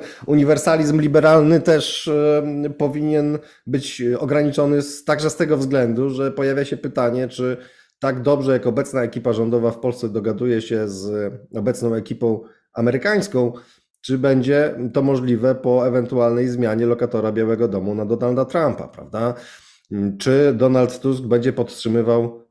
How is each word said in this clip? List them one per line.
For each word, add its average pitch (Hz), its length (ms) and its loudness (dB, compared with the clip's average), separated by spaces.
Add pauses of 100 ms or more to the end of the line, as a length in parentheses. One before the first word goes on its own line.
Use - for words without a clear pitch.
(260)
uniwersalizm 151 760 2
liberalny 156 600 6
też, 165 480 0
e, 147 680 0
powinien 151 600 0 (280)
być 131 360 -4 (160)
ograniczony 143 640 2
z, - 220 -12
także 151 260 0
z 151 60 -6
tego 156 200 2
względu, 135 540 0
że 135 200 -4
pojawia 135 340 -2
się 139 120 -6
pytanie, 127 520 -2
czy 127 280 -4 (420)
tak 131 240 -4
dobrze, 135 300 2
jak 127 140 0
obecna 123 360 -2
ekipa 120 300 -2
rządowa 117 380 0
w 117 80 -6
Polsce 120 300 -4
dogaduje 110 540 -2
się 110 260 -4
z 101 440 -6 (220)
obecną 117 400 -2
ekipą 110 460 -2 (340)
amerykańską, 127 800 0 (480)
czy 131 180 -4
będzie 139 560 2 (180)
to 139 100 0
możliwe 127 520 2
po 123 340 2
ewentualnej 120 600 2
zmianie 120 380 0
lokatora 117 460 0
Białego 113 360 0
Domu 98 260 -4
na 107 120 -4
Donalda 123 380 0
Trumpa, 123 440 -2
prawda? 113 460 -6 (840)
Czy 135 360 4
Donald 127 460 2
Tusk 131 220 -2
będzie 120 300 2
podtrzymywał 117 1000 -2